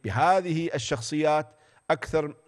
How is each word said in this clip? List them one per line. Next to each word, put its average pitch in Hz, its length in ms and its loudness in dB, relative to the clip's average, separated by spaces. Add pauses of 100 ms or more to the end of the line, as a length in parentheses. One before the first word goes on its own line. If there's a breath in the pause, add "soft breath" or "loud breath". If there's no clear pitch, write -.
بهذه 165 680 2
الشخصيات، 151 720 0 (440 soft breath)
أكثر، 156 440 -2 (140)